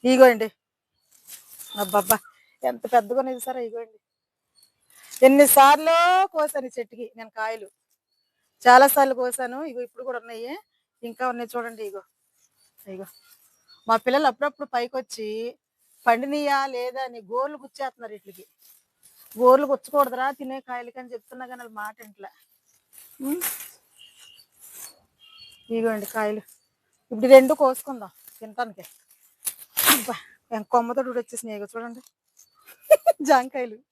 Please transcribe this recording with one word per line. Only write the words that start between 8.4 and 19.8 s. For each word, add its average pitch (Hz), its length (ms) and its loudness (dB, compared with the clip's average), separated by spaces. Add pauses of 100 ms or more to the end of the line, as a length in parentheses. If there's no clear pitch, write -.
చాలా 254 220 10
సార్లు 269 280 2
కోసాను. 247 480 -6
ఇగో 247 180 -10
ఇప్పుడు 240 220 -14
కూడా 247 180 -8
ఉన్నాయి, 233 320 -14 (500)
ఇంకా 233 260 -10
ఉన్నాయి 240 240 -10
చూడండి. 226 320 -10
ఇగో, 196 160 -14 (760)
ఇగో 190 260 -16 (840)
మా 226 100 2
పిల్లలు 269 300 0
అప్పుడప్పుడు 285 460 -4
పైకి 247 240 -6
వచ్చి 226 300 -12 (800)
పండినయా 277 520 0 (100)
లేదా 254 360 -8
అని 240 200 -14
గోర్లు 262 340 -6
గుచ్చేస్తున్నారు 254 560 -14
వీటికి. 190 300 -20 (920)
గోర్లు 254 320 6
గుచ్చకూడదురా 262 640 -2